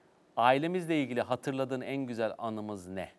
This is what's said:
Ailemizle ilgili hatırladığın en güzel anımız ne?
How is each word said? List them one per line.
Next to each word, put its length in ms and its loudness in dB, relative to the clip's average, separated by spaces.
Ailemizle 640 4
ilgili 200 0
hatırladığın 600 -2
en 160 -4
güzel 400 -2
anımız 500 -6
ne? 320 -8